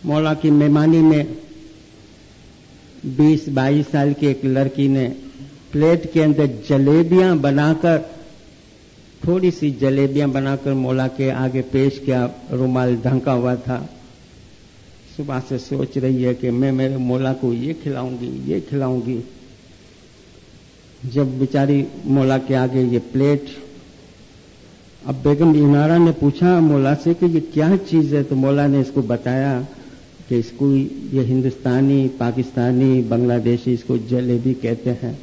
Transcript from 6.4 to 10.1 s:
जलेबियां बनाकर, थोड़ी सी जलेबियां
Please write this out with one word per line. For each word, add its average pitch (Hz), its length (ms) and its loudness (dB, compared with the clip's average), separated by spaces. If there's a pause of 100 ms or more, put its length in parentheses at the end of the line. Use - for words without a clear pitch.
जलेबियां 165 720 4
बनाकर, 151 720 0 (1160)
थोड़ी 180 240 2
सी 151 200 -2
जलेबियां 139 640 0